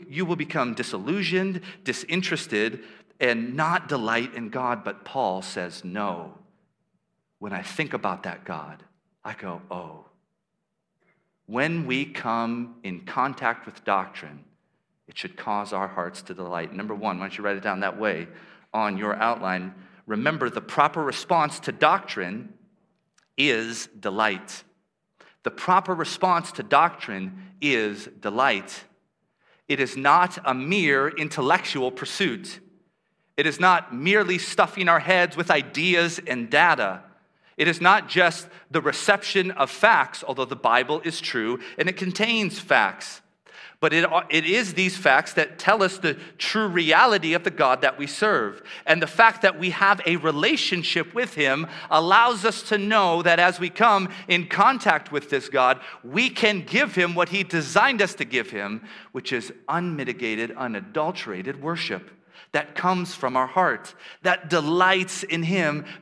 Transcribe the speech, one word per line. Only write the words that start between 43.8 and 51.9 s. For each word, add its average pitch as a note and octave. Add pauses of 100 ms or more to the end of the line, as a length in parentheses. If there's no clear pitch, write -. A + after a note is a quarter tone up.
But D#3
it, E3+ (200)
it D#3
is F#3+
these F#3
facts C#3+
that D#3
tell G#3
us F#3
the D3+ (220)
true A3
reality E3+
of F3
the G3+
God C3
that C3
we C#3+
serve. C#3 (240)
And D#3+
the D#3
fact A3+
that F#3
we F3+
have G3
a E3+
relationship E3
with A#3+
him D3 (240)
allows F#3+